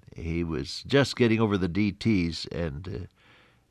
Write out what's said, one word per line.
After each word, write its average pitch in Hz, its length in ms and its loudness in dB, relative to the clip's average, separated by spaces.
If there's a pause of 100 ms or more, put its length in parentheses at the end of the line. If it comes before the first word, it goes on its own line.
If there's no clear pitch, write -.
(140)
He 82 300 -2
was 78 420 -6
just 135 300 2
getting 113 240 4
over 104 180 2
the 90 80 0
D 98 240 2
Ts, 90 560 0
and, 87 640 -6 (640)